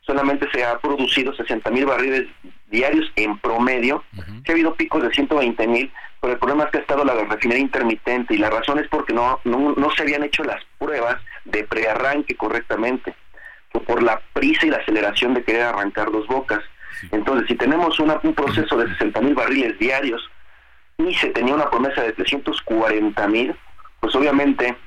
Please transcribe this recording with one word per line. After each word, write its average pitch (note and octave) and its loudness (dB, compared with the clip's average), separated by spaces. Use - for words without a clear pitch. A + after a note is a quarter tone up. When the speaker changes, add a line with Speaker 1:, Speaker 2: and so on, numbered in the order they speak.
Speaker 1:
Solamente C#3 0
se B2+ 0
ha A#2+ 0
producido C#3 0
sesenta A#2 -4
mil B2+ 2
barriles C3 0
diarios D3 2
en G#2 0
promedio. A#2+ 0
Speaker 2:
Ujú. G2 -12
Speaker 1:
Sí A#2 -14
ha E3 0
habido E3 2
picos D#3 0
de A#2 0
ciento C#3+ 2
veinte A#2 2
mil, A#2+ 0
pero B2 0
el B2 -4
problema C#3+ 2
es D3 -2
que D#3 0
ha C#3 0
estado C#3+ 0
la C3 2
refinería A2+ 0
intermitente, B2 0
y G#2 2
la G#2+ 2
razón A2+ 0
es C#3+ -4
porque - -2
no, B2 2
no, C3 2
no C#3+ 2
se D#3+ 0
habían D3 0
hecho D3 -2
las A2 -6
pruebas C3 -2
de G#2+ -2
prearranque A#2+ 0
correctamente, A2+ -2
o - 0
por A#2+ 0
la F#3+ 4
prisa C#3+ 2
y D3+ 4
la B2+ 2
aceleración G#2+ 2
de A#2+ 2
querer A#2 2
arrancar G#2+ 0
Dos G#2+ 0
Bocas. B2 -2
Speaker 2:
Sí. - -14
Speaker 1:
Entonces, G#2+ 2
si A#2 2
tenemos D#3+ 2
una, D3+ 4
un D#3 2
proceso C#3 0
de A2+ 2
sesenta G#2+ 0
mil C#3 4
barriles B2 2
diarios C3 0
y - 0
se - 0
tenía B2+ 0
una D3+ 2
promesa C3+ 0
de A2+ 0
trescientos - -4
cuarenta G#2+ 0
mil, A#2+ 0
pues A2 -2
obviamente C#3 2